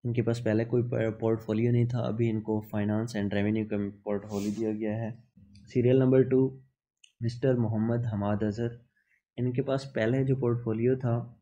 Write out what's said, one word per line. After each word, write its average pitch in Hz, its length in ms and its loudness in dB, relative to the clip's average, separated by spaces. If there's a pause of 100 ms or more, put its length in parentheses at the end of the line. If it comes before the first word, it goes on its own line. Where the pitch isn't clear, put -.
इनके 120 180 0
पास 117 220 0
पहले 110 200 2
कोई 123 180 0
प-, 117 380 -2
पोर्टफोलियो 113 520 0
नहीं 120 160 4
था, 123 200 -2
अभी 117 200 0
इनको 110 300 -2 (160)
finance 107 460 -2
and 101 180 -2
revenue 107 320 0
का 107 80 -2 (260)
पोर्टफोलियो 104 540 -4
दिया 110 140 -2
गया 107 240 -4
है। 113 140 -4 (640)
सीरियल 127 260 6
नंबर 131 300 6
टू, 131 120 4 (800)
मिस्टर 120 360 0
मोहम्मद 113 480 0
हमाद 104 380 -2
अजहर। 117 340 -4 (600)
इनके 123 240 -2
पास 135 220 -2 (100)
पहले 120 300 0
जो 131 120 2
पोर्टफोलियो 120 600 0
था 123 200 0 (260)